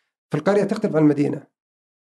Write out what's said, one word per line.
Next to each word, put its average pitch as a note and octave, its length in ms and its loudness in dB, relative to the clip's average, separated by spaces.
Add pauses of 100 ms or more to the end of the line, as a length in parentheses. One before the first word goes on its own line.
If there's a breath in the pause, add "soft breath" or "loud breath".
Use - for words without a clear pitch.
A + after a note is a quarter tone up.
(300 soft breath)
في D3 60 -4
القرية G3 280 0
تختلف E3+ 320 -4
عن D#3 60 2
المدينة. C#3+ 400 2 (600)